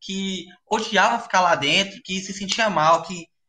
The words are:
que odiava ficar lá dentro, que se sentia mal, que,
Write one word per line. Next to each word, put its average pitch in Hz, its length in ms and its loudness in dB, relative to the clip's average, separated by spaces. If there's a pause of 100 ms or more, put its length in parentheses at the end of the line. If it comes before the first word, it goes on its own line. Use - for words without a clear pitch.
que 190 460 -8 (240)
odiava 220 500 2
ficar 190 200 0
lá 170 160 4
dentro, 170 480 -2
que 190 160 -4
se 190 120 -10
sentia 202 380 -2
mal, 165 320 4
que, 170 240 -12 (220)